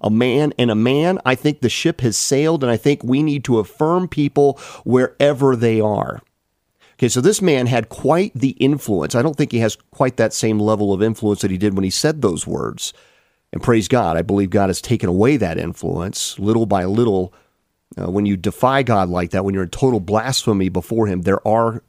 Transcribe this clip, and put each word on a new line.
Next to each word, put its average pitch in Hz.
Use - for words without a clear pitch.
a -
man 123
and 123
a 110
man, 143
I 127
think 147
the 123
ship -
has 117
sailed, 147
and 123
I 113
think 143
we 127
need 143
to 117
affirm 165
people 143
wherever 131
they 113
are." 107
Okay, 123
so 123
this 190
man 139
had 120
quite 165
the 127
influence. 117
I 117
don't 151
think 151
he 117
has 113
quite 131
that 110
same 110
level 104
of 95
influence 107
that 101
he 92
did 98
when 98
he 95
said 151
those 95
words. 73
And -
praise 113
God, 95
I 85
believe 98
God 98
has 90
taken 107
away 107
that 87
influence 87
little 110
by 95
little. 98
Uh, 92
when 101
you 101
defy 127
God 104
like 87
that, 95
when 98
you're 95
in 87
total 123
blasphemy 101
before 104
him, 92
there 98
are 113